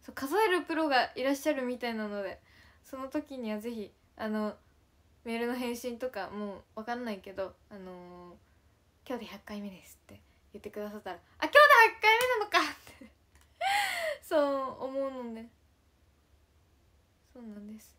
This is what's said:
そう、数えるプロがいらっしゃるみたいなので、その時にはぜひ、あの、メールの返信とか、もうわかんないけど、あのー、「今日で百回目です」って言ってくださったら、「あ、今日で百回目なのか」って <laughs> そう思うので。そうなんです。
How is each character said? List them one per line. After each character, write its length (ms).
そ 100
う、 40
数 260
え 60
る 140
プ 140
ロ 120
が 280
い 80
ら 100
っ 20
し 120
ゃ 60
る 100
み 160
た 100
い 40
な 140
の 160
で、 160
そ 140
の 120
時 280
に 140
は 80
ぜ 120
ひ、 220
あ 140
の、 260
メ 100
ー 40
ル 80
の 80
返 200
信 240
と 100
か、 200
も 340
う 40
わ 60
か 100
ん 80
な 80
い 80
け 140
ど、 200
あ 80
の 560
ー、 20
「今 120
日 60
で 60
百 120
回 180
目 80
で 160
す」 180
っ 40
て 140
言 80
っ 20
て 60
く 100
だ 100
さ 80
っ 40
た 100
ら、 80
「あ、 60
今 40
日 40
で 60
百 60
回 160
目 120
な 160
の 40
か」 100
っ 260
て 140
<laughs> 560
そ 140
う 60
思 220
う 180
の 80
で。 120
そ 80
う 20
な 140
ん 100
で 120
す。 200